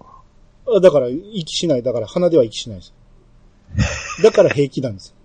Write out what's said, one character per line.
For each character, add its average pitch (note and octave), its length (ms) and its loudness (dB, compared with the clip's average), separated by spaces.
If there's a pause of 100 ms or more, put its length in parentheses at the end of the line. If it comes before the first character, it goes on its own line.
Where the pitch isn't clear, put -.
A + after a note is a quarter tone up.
(680)
あ、 A3 140 2
だ F3+ 100 8
か C#3+ 80 2
ら、 B2 100 0
息 F3+ 460 -8
し F3 120 -4
な C#3 100 2
い。 A#2+ 60 -6
だ B2 100 -4
か A#2 80 -4
ら、 G#2+ 60 -8
鼻 F3 220 -2
で E3 80 2
は C3 60 6
息 A2+ 140 -6
し - 120 -12
な G#2 60 -14
い F2+ 40 -16
で - 60 -20
す。 - 80 -20 (1300)
だ G#3 80 6
か D#3+ 120 4
ら B2+ 60 4
平 C#3 180 0
気 C3+ 140 -8
な B2 80 -6
ん G#2 60 -10
で F#2 40 -18
す - 100 -20
よ。 - 160 -20